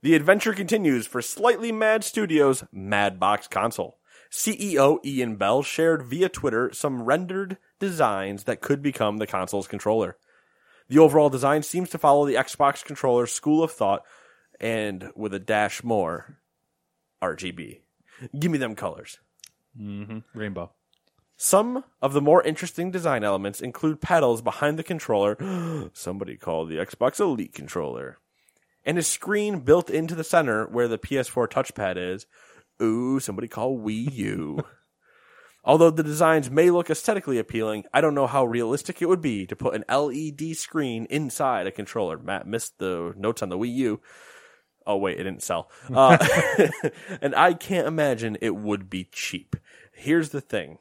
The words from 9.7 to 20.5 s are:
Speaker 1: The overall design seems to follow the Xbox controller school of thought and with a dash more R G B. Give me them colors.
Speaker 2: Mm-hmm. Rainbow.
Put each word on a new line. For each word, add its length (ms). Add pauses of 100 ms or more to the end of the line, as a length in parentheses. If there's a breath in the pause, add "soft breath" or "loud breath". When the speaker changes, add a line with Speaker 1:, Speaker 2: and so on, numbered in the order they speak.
Speaker 1:
The 120
overall 300
design 340
seems 260
to 80
follow 280
the 100
Xbox 500
controller 400
school 380
of 80
thought 320 (560 soft breath)
and 560
with 180
a 60
dash 440
more 560 (840)
R 140
G 160
B. 300 (560 loud breath)
Give 140
me 60
them 180
colors. 420 (640)
Speaker 2:
Mm-hmm. 400 (180)
Rainbow. 340 (680)